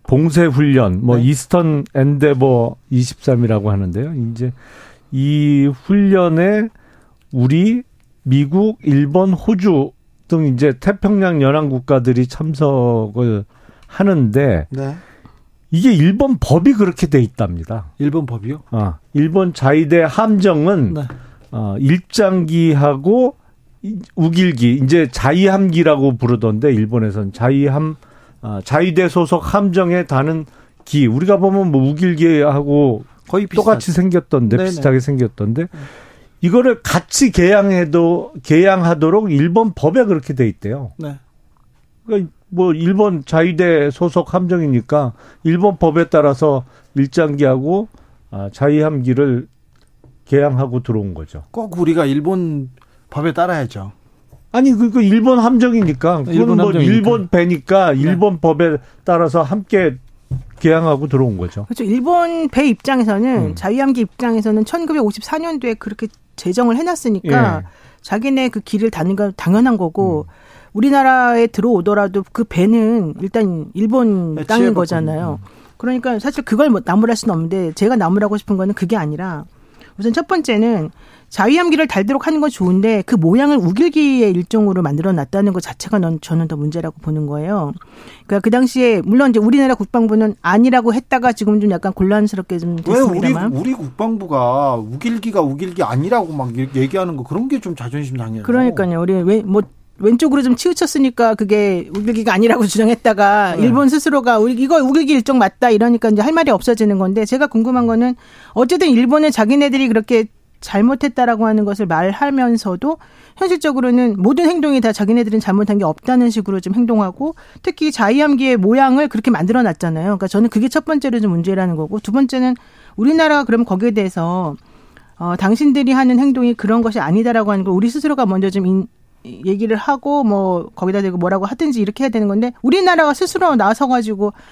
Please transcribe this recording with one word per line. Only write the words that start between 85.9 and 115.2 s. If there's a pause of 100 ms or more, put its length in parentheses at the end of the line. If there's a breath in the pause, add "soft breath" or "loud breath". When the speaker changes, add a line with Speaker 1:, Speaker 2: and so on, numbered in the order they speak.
Speaker 3:
넌,
저는
더
문제라고
보는
거예요. (540 loud breath)
그러니까
그
당시에
물론
이제
우리나라
국방부는
아니라고
했다가
지금
좀
약간
곤란스럽게
좀 (100)
Speaker 2:
왜
우리,
Speaker 3:
됐습니다만.
Speaker 2:
우리
국방부가
우길기가
우길기
아니라고
막
얘-,
얘기하는
거,
그런
게
좀
자존심
상해요.
Speaker 3:
그러니까요.
우리
왜,
뭐, (380)
왼쪽으로
좀
치우쳤으니까
그게
우길기가
아니라고
주장했다가
Speaker 2:
네.
Speaker 3:
일본
스스로가
우리,
"이거
우길기
일종
맞다."
이러니까
이제
할
말이
없어지는
건데,
제가
궁금한
거는 (380 loud breath)
어쨌든
일본은
자기네들이
그렇게 (380)
잘못했다라고
하는
것을
말하면서도 (400 soft breath)
현실적으로는
모든
행동이
다
자기네들은